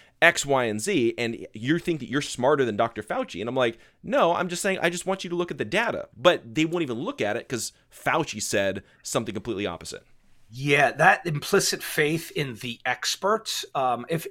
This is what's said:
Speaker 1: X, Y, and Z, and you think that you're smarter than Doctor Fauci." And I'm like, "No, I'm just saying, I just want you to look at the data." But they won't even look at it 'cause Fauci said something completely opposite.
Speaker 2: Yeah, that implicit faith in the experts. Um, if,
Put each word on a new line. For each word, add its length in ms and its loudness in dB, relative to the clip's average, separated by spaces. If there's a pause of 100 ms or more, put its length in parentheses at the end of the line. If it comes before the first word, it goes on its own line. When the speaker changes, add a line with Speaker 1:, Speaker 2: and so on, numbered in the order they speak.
(220)
Speaker 1:
X, 240 6
Y, 180 4
and 160 -2
Z, 380 2
and 340 -4
you 260 0
think 220 -4
that 80 -10
you're 140 0
smarter 420 2
than 100 0
Doctor 280 0
Fauci." 380 -6
And 80 -6
I'm 60 -6
like, 240 0 (240)
"No, 320 2
I'm 140 -2
just 140 -6
saying, 180 0
I 80 2
just 160 -4
want 180 -2
you 60 -8
to 80 -4
look 140 -2
at 80 -8
the 80 -4
data." 500 -2
But 380 2
they 100 2
won't 180 0
even 160 -4
look 220 -6
at 160 0
it 100 -8
'cause 260 -6 (220)
Fauci 460 -2
said 420 0 (200)
something 320 -4
completely 320 -4
opposite. 360 -10 (540)
Speaker 2:
Yeah, 360 4
that 340 4
implicit 560 0
faith 480 0
in 260 -4
the 300 -10
experts. 800 -2 (100)
Um, 340 0
if, 220 -2